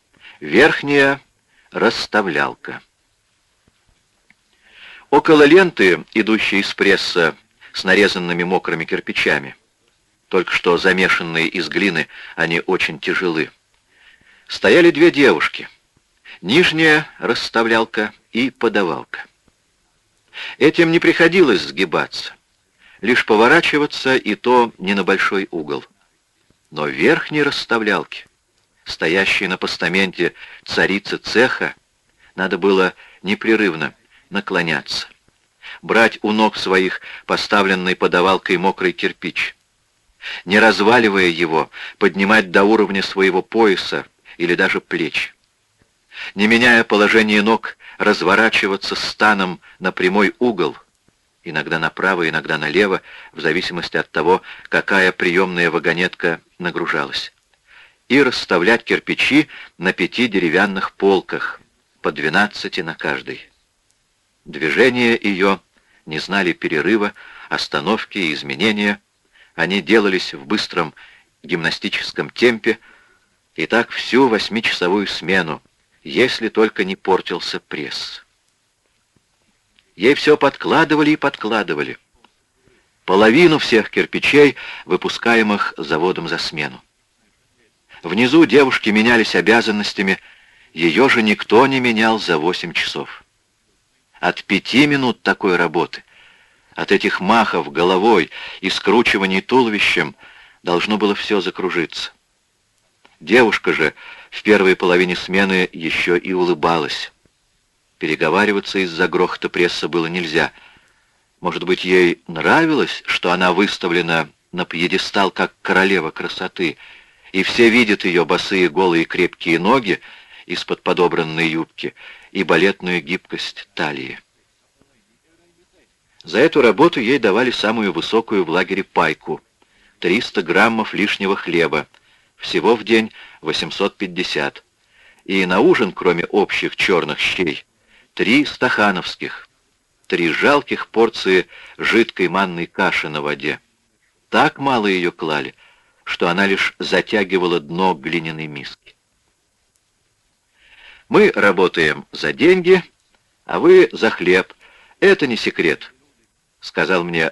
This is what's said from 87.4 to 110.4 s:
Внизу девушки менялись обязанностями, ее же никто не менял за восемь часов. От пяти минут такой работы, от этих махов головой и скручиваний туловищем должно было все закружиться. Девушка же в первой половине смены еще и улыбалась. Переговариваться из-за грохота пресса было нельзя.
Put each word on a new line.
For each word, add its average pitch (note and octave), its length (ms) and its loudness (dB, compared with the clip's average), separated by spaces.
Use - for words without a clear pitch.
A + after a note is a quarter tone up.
Внизу B2 440 4
девушки C3 440 4
менялись A2 460 2
обязанностями, G#2 800 0
ее E2+ 360 2
же A#2 120 2
никто A2 460 4
не C3+ 120 0
менял A2+ 380 2
за F2+ 200 -2
восемь E2+ 360 -2
часов. - 500 -8
От F2 220 -4
пяти A2 420 0
минут C3+ 360 0
такой F#2+ 340 0
работы, E2+ 480 -2
от - 160 -4
этих G2 300 0
махов F#2+ 500 0
головой F2+ 600 2
и G2 100 -6
скручиваний G2 720 0
туловищем G#2 760 0
должно F2+ 360 -2
было G2+ 180 0
все G2+ 260 -4
закружиться. F2 680 -6
Девушка G2 520 2
же D2 200 -2
в - 140 -14
первой G2 320 4
половине F2+ 400 2
смены F#2 560 0
еще E2 440 -2
и F#2 180 -4
улыбалась. E2+ 800 -2
Переговариваться F#2+ 800 -2
из-за F2 280 -2
грохота F2+ 420 -2
пресса F2 380 -2
было E2 200 -2
нельзя. E2 440 -4